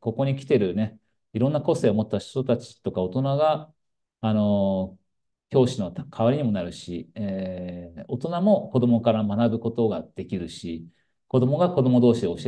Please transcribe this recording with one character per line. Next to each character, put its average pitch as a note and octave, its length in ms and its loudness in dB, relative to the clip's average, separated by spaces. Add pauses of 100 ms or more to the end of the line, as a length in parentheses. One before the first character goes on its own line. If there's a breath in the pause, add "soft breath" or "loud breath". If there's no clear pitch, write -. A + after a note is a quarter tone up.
こ A2+ 120 -4
こ C3+ 120 -2
に C3+ 120 -2
来 - 100 -12
て C#3 120 4
る F#2 160 0
ね、 A2 240 -2 (340)
い A2 60 -4
ろ B2 100 2
ん D3 40 0
な D3 80 0
個 D#3+ 140 0
性 C3 160 2
を G2+ 40 2
持 A2+ 80 2
っ A2 60 -4
た G2+ 100 -2
人 C3 260 -6
た B2+ 120 2
ち - 260 -12
と - 100 -4
か F#2 100 -2
大 F#2 80 -2
人 C3 120 -2 (140)
が、 D3+ 360 0 (480)
あ A2 140 0
の G2 640 0
ー、 - 20 -20 (500)
教 C3 160 4
師 B2+ 140 -4
の F2+ 120 -6
代 - 320 -6
わ A#2 60 4
り C#3 80 2
に D3 60 -2
も A2 80 0
な F#2+ 100 -2
る F2 100 -8
し、 F2 420 -12
え F#2 840 -8
ー、 - 100 -14
大 C3 100 -4
人 F3 240 -4
も G3+ 280 4
子 B2+ 100 2
供 A#2+ 200 4
か A2+ 120 2
ら A2 120 2
学 G#2+ 280 2
ぶ A2+ 80 -2
こ A2+ 120 -4
と A2+ 160 0
が E2+ 140 -4
で - 240 -12
き G2 120 -4
る E2+ 100 -6
し、 E2+ 400 -12 (400 soft breath)
子 C3 120 2
供 C3+ 180 2
が F3 120 2
子 D3 120 2
供 B2 180 6
同 A#2+ 140 6
士 - 80 -4
で F#2 60 0
教 E2+ 80 -4 (120)